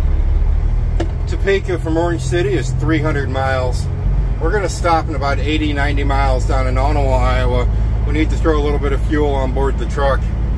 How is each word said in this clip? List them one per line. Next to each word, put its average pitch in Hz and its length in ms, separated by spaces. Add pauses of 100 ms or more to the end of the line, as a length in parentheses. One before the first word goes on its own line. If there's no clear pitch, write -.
(1300)
Topeka 190 520
from 160 160
Orange 170 260
City 180 320
is - 200
three 160 260
hundred 139 300
miles. 131 560 (560)
We're - 100
gonna 180 180
stop 165 380
in - 80
about 139 240
eighty, 151 320
ninety 143 320
miles 139 420
down 131 220
in 127 80
Onawa, 131 440
Iowa. 127 480 (380)
We 151 60
need 156 200
to - 40
throw 156 240
a 147 40
little 143 140
bit 139 140
of 143 160
fuel 147 260
on 131 200
board 135 260
the - 60
truck. 139 340 (380)